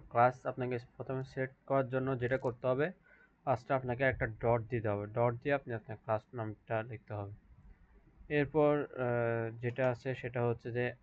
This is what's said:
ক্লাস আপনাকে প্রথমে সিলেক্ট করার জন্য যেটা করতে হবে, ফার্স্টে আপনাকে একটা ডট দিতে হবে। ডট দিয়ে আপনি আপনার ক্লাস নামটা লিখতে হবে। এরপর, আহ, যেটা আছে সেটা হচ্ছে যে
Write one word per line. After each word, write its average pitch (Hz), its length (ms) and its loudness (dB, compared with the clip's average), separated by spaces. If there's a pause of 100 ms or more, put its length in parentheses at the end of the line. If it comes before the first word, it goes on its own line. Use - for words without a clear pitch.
ক্লাস 123 380 4
আপনাকে 123 320 -2 (180)
প্রথমে 131 280 -4
সিলেক্ট 131 300 -6 (120)
করার 135 220 2
জন্য 131 300 0
যেটা 123 200 2
করতে 131 280 -4
হবে, 139 260 2 (520)
ফার্স্টে 135 300 0
আপনাকে 127 300 0
একটা 131 220 2
ডট 117 420 2
দিতে 113 200 -2
হবে। 104 180 0
ডট 117 360 2
দিয়ে 143 120 2
আপনি 127 200 -4
আপনার 110 280 -8
ক্লাস 107 200 0 (120)
নামটা 110 480 -4
লিখতে 110 320 -12
হবে। 101 180 -6 (960)
এরপর, 147 500 4
আহ, 117 800 0
যেটা 123 320 0
আছে 123 240 -4
সেটা 120 280 -4
হচ্ছে 120 300 0
যে 123 200 0 (100)